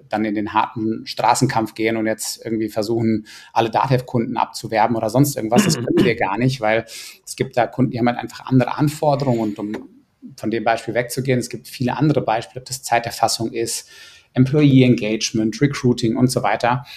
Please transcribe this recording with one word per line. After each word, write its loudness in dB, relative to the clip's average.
dann -2
in -2
den -4
harten -2
Straßenkampf 0
gehen 0
und -2
jetzt -4
irgendwie -4
versuchen, -2
alle 0
Datev-Kunden 0
abzuwerben 0
oder -2
sonst 2
irgendwas. 2
Das 0
können 0
wir 2
gar -2
nicht, 0
weil 2
es -14
gibt -6
da 2
Kunden, 0
die -6
haben 2
halt 0
einfach -12
andere 2
Anforderungen 0
und -4
um -6
von -6
dem -2
Beispiel 0
wegzugehen, -2
es -4
gibt -14
viele -4
andere 2
Beispiele, -2
ob -16
das -12
Zeiterfassung 0
ist, -6
Employee 6
Engagement, 0
Recruiting 0
und 4
so -2
weiter. 0